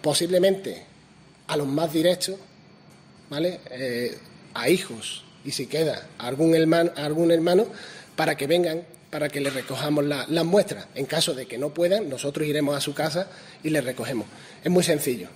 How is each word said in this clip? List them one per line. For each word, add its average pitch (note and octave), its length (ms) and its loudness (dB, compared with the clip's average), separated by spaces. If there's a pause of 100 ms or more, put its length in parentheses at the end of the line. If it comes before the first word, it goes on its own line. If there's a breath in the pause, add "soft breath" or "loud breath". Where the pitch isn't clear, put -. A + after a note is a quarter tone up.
posiblemente F3 840 2 (640)
a D#3+ 80 -2
los C#3+ 100 -2
más D3+ 260 0
directos, F3 440 2 (920)
¿vale? E3 320 -2 (100)
Eh, B2 460 -4 (380)
a A2+ 140 -2
hijos, - 560 -2 (200)
y C#3+ 60 -8
si C3 160 -6
queda D3 400 -2 (120)
algún C3+ 360 2
hermano, E3 420 4
algún D3+ 340 2
hermano, F3 360 6 (500 loud breath)
para D#3 200 0
que C#3+ 100 -4
vengan, E3+ 360 2 (280)
para D3 180 -4
que D3 120 -4
le C#3 100 0
recojamos C#3 540 -2
la, C#3+ 240 -2
las E3 160 2
muestras. G3+ 500 2
En C3+ 100 -4
caso D#3 300 0
de B2+ 120 -10
que A#2+ 120 -10
no D3 160 -4
puedan, F3 340 2
nosotros C#3+ 380 -4
iremos D3 300 0
a C#3 40 -4
su C#3+ 140 -4
casa D#3+ 340 -2 (340 loud breath)
y D#3 80 -2
le D#3 100 2
recogemos. B2 460 -6 (380 loud breath)
Es E3+ 60 0
muy F3+ 140 6
sencillo. C#3 520 0